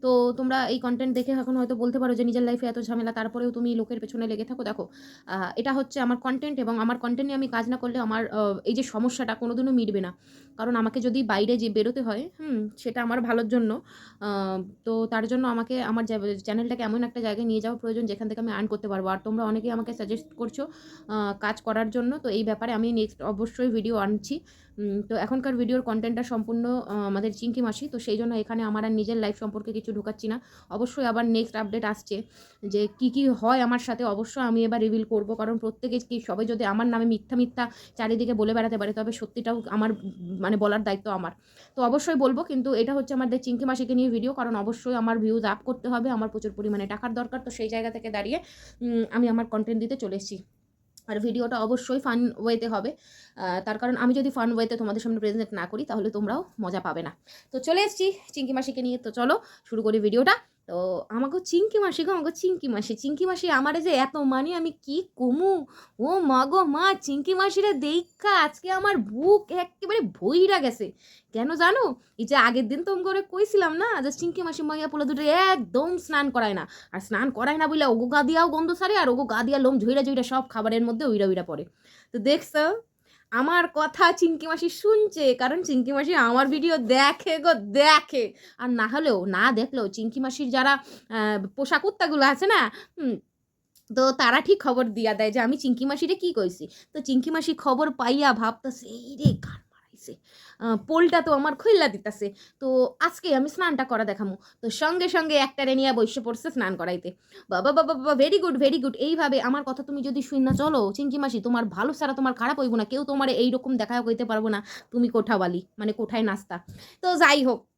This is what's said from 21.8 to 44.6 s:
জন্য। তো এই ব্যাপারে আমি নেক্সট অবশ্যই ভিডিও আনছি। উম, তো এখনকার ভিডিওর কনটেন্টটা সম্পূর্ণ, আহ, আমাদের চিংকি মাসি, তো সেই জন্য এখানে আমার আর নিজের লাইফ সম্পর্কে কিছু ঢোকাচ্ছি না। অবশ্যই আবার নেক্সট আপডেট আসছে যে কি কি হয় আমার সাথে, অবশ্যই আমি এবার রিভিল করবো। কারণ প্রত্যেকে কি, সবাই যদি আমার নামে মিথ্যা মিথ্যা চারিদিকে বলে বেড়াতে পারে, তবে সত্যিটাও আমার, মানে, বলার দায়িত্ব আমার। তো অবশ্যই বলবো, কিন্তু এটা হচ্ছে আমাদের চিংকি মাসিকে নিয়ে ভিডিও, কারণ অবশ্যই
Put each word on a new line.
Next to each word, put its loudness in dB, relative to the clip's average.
জন্য। -2
তো -6
এই 0
ব্যাপারে -2
আমি 0
নেক্সট -2
অবশ্যই -2
ভিডিও -2
আনছি। -2
উম, -4
তো -6
এখনকার -2
ভিডিওর 0
কনটেন্টটা -2
সম্পূর্ণ, -4
আহ, -4
আমাদের -2
চিংকি -4
মাসি, -4
তো -8
সেই -4
জন্য -2
এখানে -4
আমার -2
আর 0
নিজের 0
লাইফ -2
সম্পর্কে -8
কিছু -6
ঢোকাচ্ছি -6
না। -4
অবশ্যই -4
আবার 0
নেক্সট 0
আপডেট -4
আসছে -4
যে 0
কি 2
কি 2
হয় 2
আমার 2
সাথে, -4
অবশ্যই -4
আমি 2
এবার 0
রিভিল 2
করবো। -2
কারণ -4
প্রত্যেকে -4
কি, -6
সবাই -4
যদি -2
আমার 0
নামে 2
মিথ্যা 0
মিথ্যা 0
চারিদিকে 0
বলে 2
বেড়াতে 0
পারে, -2
তবে -4
সত্যিটাও -6
আমার, 0
মানে, 2
বলার 2
দায়িত্ব -4
আমার। -6
তো 0
অবশ্যই 2
বলবো, 2
কিন্তু -2
এটা 0
হচ্ছে -2
আমাদের 0
চিংকি -4
মাসিকে -2
নিয়ে 2
ভিডিও, -2
কারণ -4
অবশ্যই -4